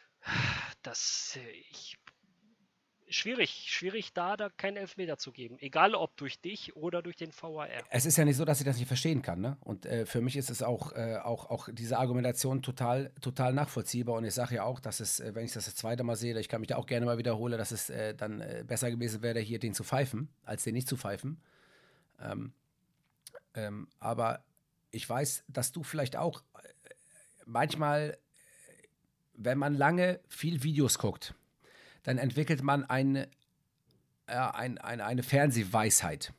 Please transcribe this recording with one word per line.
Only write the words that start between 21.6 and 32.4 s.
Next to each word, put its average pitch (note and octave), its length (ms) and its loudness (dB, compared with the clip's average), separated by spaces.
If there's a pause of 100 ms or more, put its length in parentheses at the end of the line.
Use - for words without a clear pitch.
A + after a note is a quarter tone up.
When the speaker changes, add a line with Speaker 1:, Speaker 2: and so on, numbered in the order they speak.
Speaker 2:
Ähm, A2 340 -6 (1000)
ähm, G#2+ 340 -6 (140)
aber A#2 420 0 (480)
ich - 180 -8
weiß, C3+ 380 -2
dass B2+ 240 -2
du E3 120 -6
vielleicht C3 340 -2
auch, - 260 -2 (120)
äh, - 140 -20 (760)
manchmal, D3 720 2 (1160)
wenn A#2+ 240 0
man D3 160 2
lange F3+ 540 4
viel D#3 340 -2
Videos C#3+ 360 4
guckt, - 360 -2 (680)
dann B2+ 160 0
entwickelt C#3 440 2